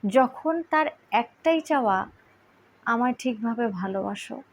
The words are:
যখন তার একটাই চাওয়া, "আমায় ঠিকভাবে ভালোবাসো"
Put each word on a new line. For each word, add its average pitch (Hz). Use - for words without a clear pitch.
যখন 262
তার 311
একটাই 320
চাওয়া, 226
"আমায় 240
ঠিকভাবে 233
ভালোবাসো" 196